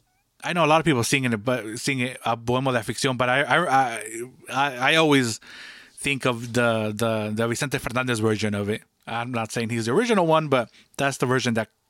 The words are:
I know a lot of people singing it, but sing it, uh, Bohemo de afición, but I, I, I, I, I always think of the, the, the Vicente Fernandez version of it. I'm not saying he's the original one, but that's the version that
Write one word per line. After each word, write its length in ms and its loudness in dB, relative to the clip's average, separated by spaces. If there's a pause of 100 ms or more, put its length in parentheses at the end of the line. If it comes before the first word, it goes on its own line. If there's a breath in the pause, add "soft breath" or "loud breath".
(440)
I 80 -4
know 120 2
a 20 4
lot 140 4
of 40 -2
people 200 2
singing 280 0
it, 120 -4
but 340 -4
sing 220 -2
it, 240 -6
uh, 120 0
Bohemo 360 0
de 80 0
afición, 360 -2
but 120 0
I, 140 2
I, 240 2
I, 360 2 (480)
I, 260 -2 (160)
I 40 4
always 440 4 (560 loud breath)
think 300 -4
of 260 -2
the, 420 2
the, 400 -2
the 140 0
Vicente 300 -4
Fernandez 420 -2
version 340 0
of 140 -2
it. 140 -4 (240)
I'm 260 -6
not 200 -4
saying 180 -4
he's 160 -2
the 60 0
original 340 2
one, 220 4
but 220 2 (260 soft breath)
that's 200 0
the 100 0
version 280 2
that 160 -2 (200)